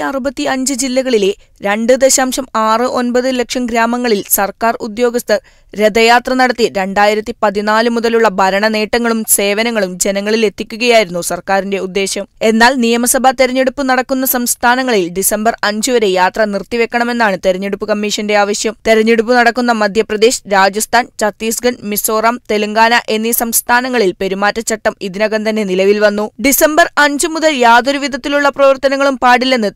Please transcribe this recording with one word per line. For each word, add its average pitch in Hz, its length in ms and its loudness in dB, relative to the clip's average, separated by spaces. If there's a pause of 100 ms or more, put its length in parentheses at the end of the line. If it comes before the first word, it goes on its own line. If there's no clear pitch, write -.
അറുപത്തിയഞ്ച് 269 720 -4
ജില്ലകളിലെ 254 500 0 (360)
രണ്ട് 220 260 2 (100)
ദശാംശം 262 440 0 (160)
ആറ് 220 240 2 (120)
ഒൻപത് 247 300 0 (100)
ലക്ഷം 247 300 -4
ഗ്രാമങ്ങളിൽ 233 500 0 (160)
സർക്കാർ 190 400 -2 (120)
ഉദ്യോഗസ്ഥർ 233 520 -2 (420)
രഥയാത്ര 226 600 4
നടത്തി 247 260 2 (120)
രണ്ടായിരത്തി 208 540 0 (100)
പതിനാല് 214 520 0
മുതലുള്ള 226 340 0 (120)
ഭരണ 196 240 0 (100)
നേട്ടങ്ങളും 226 460 -2 (160)
സേവനങ്ങളും 202 560 -2 (120)
ജനങ്ങളിൽ 208 440 -2
എത്തിക്കുകയായിരുന്നു 214 840 0
സർക്കാരിന്റെ 196 560 -2
ഉദ്ദേശം. 190 400 -4 (240)
എന്നാൽ 233 240 4 (100)
നിയമസഭാ 240 460 2 (100)
തെരഞ്ഞെടുപ്പ് 262 500 0
നടക്കുന്ന 262 440 -2
സംസ്ഥാനങ്ങളിൽ 240 720 0 (100)
ഡിസംബർ 214 400 -2 (140)
അഞ്ച് 214 240 -4
വരെ 214 160 2 (100)
യാത്ര 190 320 0
നിർത്തിവെക്കണമെന്നാണ് 233 960 -2
തെരഞ്ഞെടുപ്പ് 196 460 -2
കമ്മീഷന്റെ 208 500 -2
ആവശ്യം. 208 340 -2 (120)
തെരഞ്ഞെടുപ്പ് 226 500 2
നടക്കുന്ന 240 340 2 (100)
മധ്യപ്രദേശ്, 214 600 0 (140)
രാജസ്ഥാൻ, 202 500 0 (160)
ഛത്തീസ്ഗഡ്, 226 600 -4 (100)
മിസോറാം, 220 460 -2 (140)
തെലങ്കാന 214 480 2 (160)
എന്നീ 226 260 -4
സംസ്ഥാനങ്ങളിൽ 240 760 0
പെരുമാറ്റച്ചട്ടം 202 760 -2 (120)
ഇതിനകം 208 400 -2
തന്നെ 214 240 -2
നിലവിൽ 196 340 2
വന്നു. 208 200 0 (220)
ഡിസംബർ 311 400 2 (180)
അഞ്ച് 285 300 -2
മുതൽ 311 180 0 (120)
യാതൊരു 240 400 4
വിധത്തിലുള്ള 285 420 -2 (100)
പ്രവർത്തനങ്ങളും 269 680 2
പാടില്ലെന്ന് 247 520 2